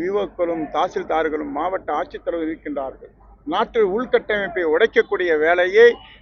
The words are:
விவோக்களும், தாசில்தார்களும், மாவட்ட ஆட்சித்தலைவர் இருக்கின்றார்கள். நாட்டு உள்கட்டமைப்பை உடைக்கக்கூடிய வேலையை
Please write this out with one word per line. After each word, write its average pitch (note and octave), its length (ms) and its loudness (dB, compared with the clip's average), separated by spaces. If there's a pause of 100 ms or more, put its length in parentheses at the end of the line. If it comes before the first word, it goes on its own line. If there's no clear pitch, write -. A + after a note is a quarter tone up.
விவோக்களும், E3+ 720 -4
தாசில்தார்களும், D#3 840 -4
மாவட்ட F3+ 360 -6
ஆட்சித்தலைவர் E3+ 560 -6
இருக்கின்றார்கள். C#3 640 -10 (340)
நாட்டு A3+ 400 -4
உள்கட்டமைப்பை G#3 800 -2
உடைக்கக்கூடிய F3+ 720 2
வேலையை F#3 560 6 (260)